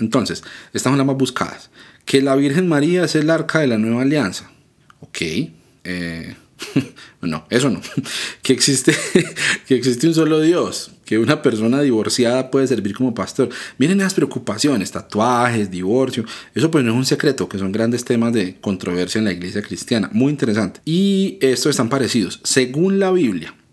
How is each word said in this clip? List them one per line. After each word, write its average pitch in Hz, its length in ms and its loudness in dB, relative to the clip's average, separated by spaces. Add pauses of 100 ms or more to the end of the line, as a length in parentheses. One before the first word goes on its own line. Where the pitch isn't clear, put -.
entonces, 117 420 -2 (300)
estas - 180 -2
son 139 60 2
las 135 100 2
más 135 80 0
buscadas, - 540 -4 (340)
que 135 180 2
la 135 140 4
Virgen 143 320 2
María 165 380 2
es 160 100 0
el 151 140 2
arca 160 300 0
de 147 80 2
la 113 100 2
nueva 117 240 0
alianza. 135 500 -2 (480)
Ok. - 220 -10 (640)
Eh, 85 500 -8 (400)
<laughs> - 460 -6
no, 78 280 -6
eso 127 200 2
no. 95 120 -4 (300)
<laughs> - 300 -10
Que - 100 2
existe, 131 420 2 (360)
<laughs> - 380 -4
que 131 80 4
existe 123 320 2
un 165 60 4
solo 156 280 2
Dios, 156 500 0 (140)
que 107 140 0
una 147 220 2
persona 117 400 2
divorciada 127 680 0
puede 135 160 2
servir 101 280 -2
como 127 180 0
pastor. 117 360 -2 (280)
Miren 185 220 2
esas 190 140 0
preocupaciones, 120 800 -2
tatuajes, 117 800 0
divorcio. 110 540 -2 (280)
Eso 156 180 2
pues 151 120 4
no 113 80 2
es 117 60 2
un 131 80 0
secreto, 139 420 0
que 98 120 -6
son 95 120 -4
grandes 117 340 -2
temas 117 280 2
de 95 260 0
controversia 90 600 -2
en 110 60 0
la 98 60 0
iglesia 90 300 -6
cristiana. 101 500 -4
Muy 131 200 2
interesante. 110 540 -2
Y 190 560 0
estos 131 300 2
están 120 180 0
parecidos. 117 540 0
Según 151 560 0
la 185 120 2
Biblia, 107 440 0 (180)